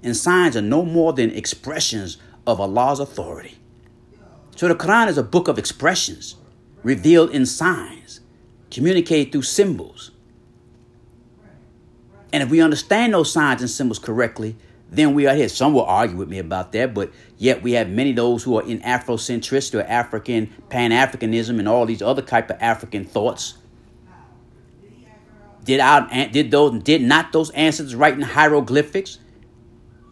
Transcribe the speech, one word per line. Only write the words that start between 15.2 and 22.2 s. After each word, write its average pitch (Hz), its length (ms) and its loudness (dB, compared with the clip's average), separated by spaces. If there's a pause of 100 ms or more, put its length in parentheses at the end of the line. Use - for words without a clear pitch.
are 135 80 4
here. 139 120 2
Some 143 240 0
will 131 120 4
argue 95 320 0
with 92 120 -8
me 95 100 -10
about 92 340 -8
that, 120 220 -4
but 98 180 -6 (260)
yet 120 240 0
we 120 120 -2
have 113 140 0
many 123 220 -2
of 123 60 -4
those 120 260 0
who 120 160 0
are - 60 -2
in 113 160 -8
Afrocentricity 123 1000 -4
or 101 40 0
African, 113 680 -4 (160)
Pan-Africanism 117 920 0
and 101 80 -2
all 117 180 2
these 110 160 -4
other 127 200 0